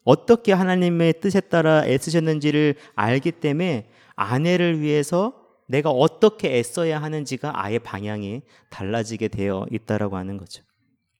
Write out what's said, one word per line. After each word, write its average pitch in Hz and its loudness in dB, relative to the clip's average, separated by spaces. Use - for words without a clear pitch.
어떻게 214 4
하나님의 175 2
뜻에 202 0
따라 160 2
애쓰셨는지를 151 0
알기 127 0
때문에 151 -4
아내를 165 0
위해서 151 -2
내가 147 0
어떻게 151 2
애써야 156 -2
하는지가 147 -6
아예 110 -2
방향이 104 -8
달라지게 110 -6
되어 98 -4
있다라고 104 -4
하는 95 -8
거죠. - -18